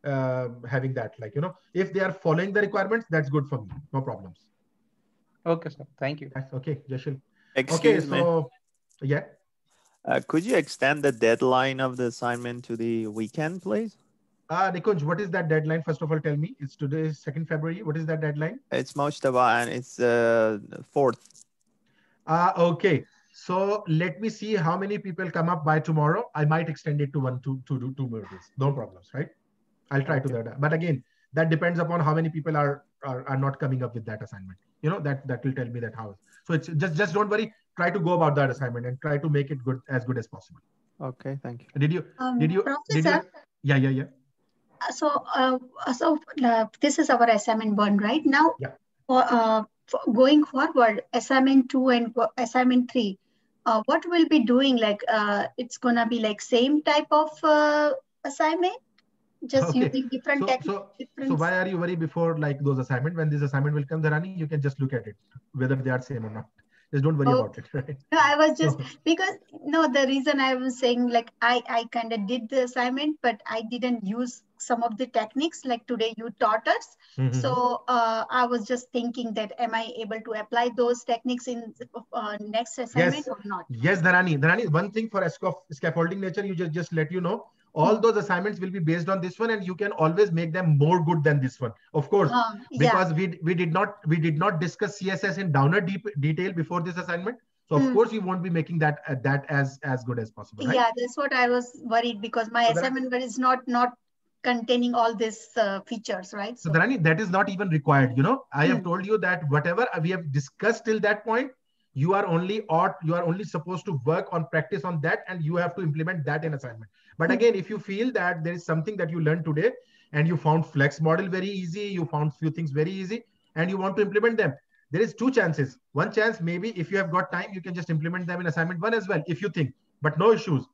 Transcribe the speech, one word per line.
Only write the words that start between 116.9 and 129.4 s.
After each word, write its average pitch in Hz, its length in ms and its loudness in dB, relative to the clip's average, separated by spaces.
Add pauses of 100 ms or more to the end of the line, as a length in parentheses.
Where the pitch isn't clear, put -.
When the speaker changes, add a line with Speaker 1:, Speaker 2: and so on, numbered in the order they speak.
Speaker 1:
But 165 120 0
Speaker 4:
Hmm. - 40 4
Speaker 1:
again, 226 220 4
if 190 140 -6
you 214 80 -6
feel 202 360 -4
that 175 320 -2
there 170 80 -2
is 175 120 -10
something 160 320 -2
that 170 120 -2
you 170 100 -4
learned 160 260 0
today 165 260 0 (420)
and 151 140 2
you 170 100 2
found 156 280 2
flex 139 360 0
model 165 260 2
very 185 220 -4
easy, 190 380 -6 (100)
you 165 80 -2
found 151 280 -2
few 160 160 -2
things 160 220 -4
very 151 200 0
easy, 190 320 -6 (320)
and 170 140 0
you 196 80 -2
want 190 200 -2
to 214 40 2
implement 214 360 2
them, 175 160 2 (380)
there 165 100 0
is 220 120 0
two 262 180 0
chances. 165 460 0 (140)
One 151 220 0
chance, 220 260 2
maybe 175 300 -2 (100)
if 156 120 -4
you 196 60 0
have 185 140 -2
got 180 200 0
time, 190 220 -6
you 190 80 -10
can 185 120 -10
just 170 160 -8
implement 170 360 -2
them 175 140 -4
in 180 80 -2
assignment 170 320 -2
one 220 140 0
as 208 160 -2
well, 170 180 0
if 170 140 -4